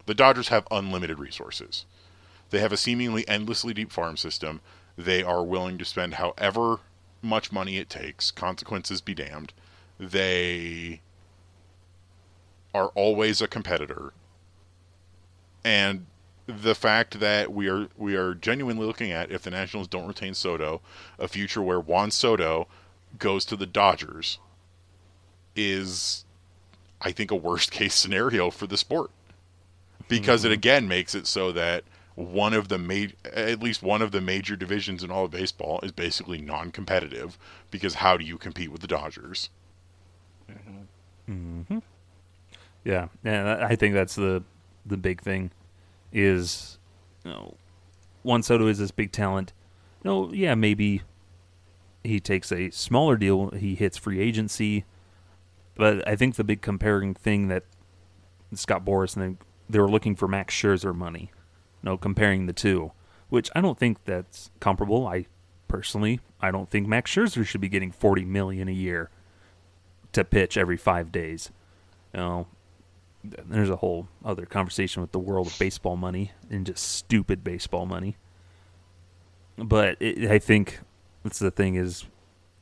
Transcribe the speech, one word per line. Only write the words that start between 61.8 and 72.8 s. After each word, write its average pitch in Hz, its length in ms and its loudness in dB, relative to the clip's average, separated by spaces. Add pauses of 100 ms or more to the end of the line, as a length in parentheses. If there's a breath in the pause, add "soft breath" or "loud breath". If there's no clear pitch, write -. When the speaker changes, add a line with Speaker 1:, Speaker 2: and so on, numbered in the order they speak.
Speaker 2:
you 101 60 -4
know, 95 80 -2
comparing 98 500 2
the 87 60 -4
two, 87 380 0 (380 soft breath)
which 120 240 0
I 165 80 2
don't 175 160 2
think 117 280 2
that's - 440 -6 (100)
comparable. 104 460 2
I 92 220 -4 (400)
personally, 107 540 -2 (200)
I 95 80 0
don't 92 200 -4
think 101 180 0
Max 113 260 0
Scherzer 185 320 2
should 98 160 -4
be 98 80 -2
getting 95 220 0
forty 98 340 4
million 95 420 -2
a 95 60 -2
year 90 380 -4 (1000 soft breath)
to 101 100 4
pitch 95 340 4
every 90 200 4
five 85 340 2
days. 82 400 -6 (640 soft breath)
You 92 40 -4
know, 87 280 -4 (720)